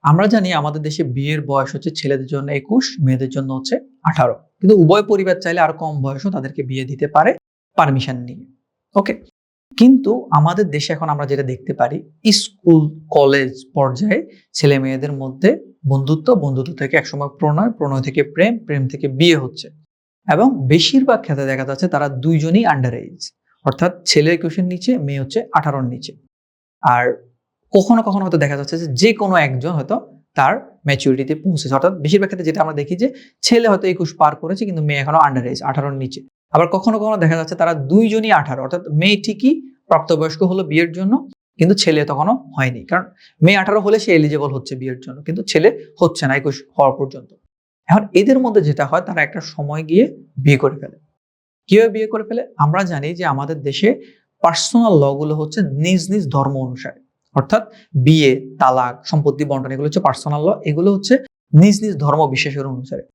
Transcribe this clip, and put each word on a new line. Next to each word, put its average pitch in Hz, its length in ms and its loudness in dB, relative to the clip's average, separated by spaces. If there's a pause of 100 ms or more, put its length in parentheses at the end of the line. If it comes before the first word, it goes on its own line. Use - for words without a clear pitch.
আমরা 160 240 2
জানি 196 260 0
আমাদের 151 300 -4
দেশে 151 200 -6
বিয়ের 139 440 -4
বয়স 135 280 -2
হচ্ছে - 160 -6
ছেলেদের 139 360 -4
জন্য 143 260 -6
একুশ, 202 480 -2
মেয়েদের 131 280 0
জন্য 135 240 -6
হচ্ছে 131 260 -4 (240)
আঠারো। 123 320 0
কিন্তু - 420 2
উভয় 185 260 6
পরিবার 190 380 0
চাইলে 175 200 -2
আর 156 120 2
কম 151 300 -8
বয়সও 135 280 -6
তাদেরকে 139 320 -8
বিয়ে 131 220 -8
দিতে 139 220 -6
পারে 156 300 2 (400)
পারমিশন 135 400 0
নিয়ে। 123 300 -14 (500)
ওকে? 196 160 0 (640)
কিন্তু 254 560 4
আমাদের 170 380 2
দেশে 147 220 -4
এখন 156 160 -4
আমরা 143 180 -4
যেটা 139 160 -2
দেখতে 127 320 -8
পারি, 131 360 -4 (220)
স্কুল, 160 760 2
কলেজ 139 540 2 (100)
পর্যায়ে 147 540 -2 (260)
ছেলে 143 240 2
মেয়েদের 135 340 -4
মধ্যে 135 460 -2 (300)
বন্ধুত্ব, 143 460 0
বন্ধুত্ব 143 400 -4
থেকে 139 220 -4
একসময় 143 320 -4
প্রণয়, 156 420 0
প্রণয় 139 320 -4
থেকে 135 200 -2
প্রেম, 190 360 0
প্রেম 135 300 -4
থেকে 139 200 -8
বিয়ে 156 280 2
হচ্ছে। - 340 -8 (640)
এবং 185 360 2
বেশিরভাগ 240 540 2
ক্ষেত্রে 139 240 -6
দেখা 135 180 -4
যাচ্ছে 139 240 -4
তারা 143 200 -2
দুইজনই 160 560 0
under 131 280 0
age, - 320 -14 (400)
অর্থাৎ 170 420 0
ছেলে 156 280 4
একুশের 170 300 -4
নিচে, 180 340 -2
মেয়ে 139 220 -6
হচ্ছে 135 320 -6
আঠারোর 143 320 -2
নিচে। 123 280 -10 (680)
আর 123 500 0 (440)
কখনো 220 280 4
কখনো 196 220 -2
হয়তো 170 140 -2
দেখা 143 180 0
যাচ্ছে 143 220 -8
যে, 170 80 -8
যে 151 260 2
কোনো 202 240 0
একজন 139 340 0
হয়তো 165 520 -6 (120)
তার 175 520 0
ম্যাচুরিটিতে 135 480 0
পৌঁছেছে, 151 400 -2
অর্থাৎ 160 180 2
বেশিরভাগ 190 360 0
ক্ষেত্রে 185 160 -8
যেটা 160 160 -2
আমরা 156 140 0
দেখি 147 220 -4
যে 247 160 -2 (300)
ছেলে 233 260 4
হয়তো 190 180 2
একুশ 175 300 -2
পার 151 200 2
করেছে 190 280 -6
কিন্তু 170 180 -6
মেয়ে 143 180 0
এখনো 151 180 0
under 127 340 2
age, - 120 -8
আঠারোর 139 280 -4
নিচে। 135 280 -8 (300)
আবার 165 180 2
কখনো 190 300 -2
কখনো 214 180 -2
দেখা 165 200 2
যাচ্ছে 160 180 -6
তারা 170 200 0
দুইজনই 208 580 2
আঠারো, 147 300 0
অর্থাৎ 175 260 -8
মেয়ে 190 340 2
ঠিকই 254 380 0 (260)
প্রাপ্তবয়স্ক 160 560 0
হলো 190 220 0
বিয়ের 160 280 0
জন্য, 196 360 -2 (280)
কিন্তু 175 180 4
ছেলে 151 300 2
তখনও 151 280 -2
হয়নি, 127 520 -4
কারণ 185 200 -2 (380)
মেয়ে 196 160 6
আঠারো 208 220 0
হলে 208 180 2
সে 202 160 0
এলিজিবল 147 400 2
হচ্ছে 131 220 -8
বিয়ের 127 240 -10
জন্য, 135 220 -18
কিন্তু 180 200 -8
ছেলে 185 440 2 (120)
হচ্ছে - 280 0
না 135 100 0
একুশ 135 280 -4 (140)
হওয়া 135 180 4
পর্যন্ত। 135 360 -10 (540)
এখন 202 280 2
এদের 220 240 4
মধ্যে 226 220 2
যেটা 147 260 0
হয়, 160 140 0
তারা 175 220 -4
একটা 147 180 -4
সময় 151 420 -10
গিয়ে 170 420 0 (120)
বিয়ে 139 200 4
করে 131 200 0
ফেলে। - 200 -18 (720)
কিভাবে 220 220 6
বিয়ে 220 180 -4
করে 214 180 -6
ফেলে? 233 220 -6 (100)
আমরা 156 260 2
জানি 165 320 -6
যে 175 100 -8
আমাদের 143 380 -4
দেশে 143 380 0 (420)
পার্সোনাল 214 500 2
ল 139 220 4
গুলো 151 200 -4
হচ্ছে 156 280 -4
নিজ 160 480 0
নিজ 190 180 -2
ধর্ম 135 300 0
অনুসারে, 127 420 -10 (340)
অর্থাৎ 220 380 0 (320)
বিয়ে, 143 540 4
তালাক, 127 460 0
সম্পত্তি 147 400 -2
বন্টন, 135 260 -4
এগুলো 135 160 -6
হচ্ছে 151 140 -2
পার্সোনাল 147 480 -2
ল, - 160 -2
এগুলো 170 300 0
হচ্ছে 202 240 2 (360)
নিজ 202 300 6
নিজ 202 120 -4
ধর্ম 147 300 0
বিশ্বাসের 135 400 -4
অনুসারে। 131 360 -10 (120)